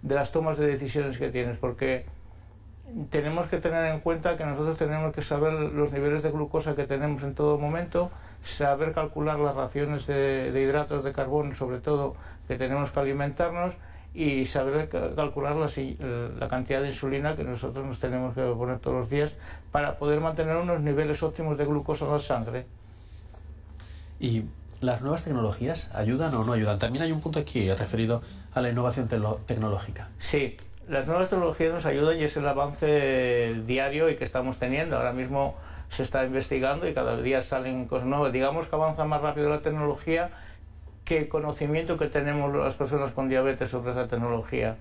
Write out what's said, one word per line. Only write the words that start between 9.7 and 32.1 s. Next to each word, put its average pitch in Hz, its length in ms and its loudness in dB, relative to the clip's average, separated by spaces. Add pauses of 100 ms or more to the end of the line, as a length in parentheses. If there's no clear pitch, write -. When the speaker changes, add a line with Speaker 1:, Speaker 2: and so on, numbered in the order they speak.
Speaker 1:
de, 135 460 2
de 135 100 2
hidratos 143 420 2
de 139 100 -2
carbono, 143 420 0
sobre 127 240 -4
todo, 143 360 0 (320)
que 123 100 -4
tenemos 135 340 0
que - 80 0
alimentarnos, 165 760 0 (380)
y 139 320 2
saber 143 440 2
ca-, 170 260 -2
calcular 143 400 0
la 156 120 2
si-, 135 300 -4 (400)
la 120 100 -2
cantidad 135 340 0
de 139 80 0
insulina 139 460 0
que 151 80 -4
nosotros 127 400 -4
nos 131 160 -6
tenemos 127 360 -2
que 127 80 0
poner 123 340 0
todos 127 200 -2
los 117 120 -2
días 147 260 0 (360)
para 147 260 0
poder 147 220 2
mantener 160 380 0
unos 175 240 2
niveles 147 420 2
óptimos 156 340 -2
de 147 80 2
glucosa 147 400 0
en 143 60 0
la 147 80 4
sangre. 123 460 -2 (1500)
Speaker 2:
¿Y 113 240 0 (380)
las 123 200 0
nuevas 147 220 0
tecnologías 127 720 0
ayudan 131 400 2
o 113 80 2
no 117 100 2
ayudan? 104 240 2
También 127 280 0
hay 160 60 2
un 160 100 0
punto 156 180 0
aquí 110 320 2
referido 113 500 2 (320)
a 127 80 2
la 123 80 2
innovación 120 380 0
tecno-, 110 300 0 (100)
tecnológica. 110 640 -2 (100)
Speaker 1:
Sí, - 380 0 (300)
las 131 200 0
nuevas 180 220 4
tecnologías 165 440 4
nos 170 140 -2
ayudan 151 320 4